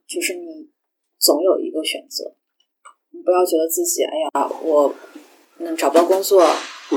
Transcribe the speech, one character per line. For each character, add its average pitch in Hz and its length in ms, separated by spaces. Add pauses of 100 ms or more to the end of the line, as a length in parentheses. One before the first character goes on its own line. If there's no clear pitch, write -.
就 - 160
是 190 140
你 330 340 (480)
总 - 240
有 - 180
一 - 120
个 156 120
选 - 260
择。 - 260 (760)
你 349 100
不 180 100
要 180 140
觉 170 120
得 160 100
自 175 180
己， - 180
哎 - 140
呀， 143 320 (140)
我， 147 300 (640)
嗯， 165 200
找 143 120
不 160 80
到 170 60
工 185 180
作 190 240 (520)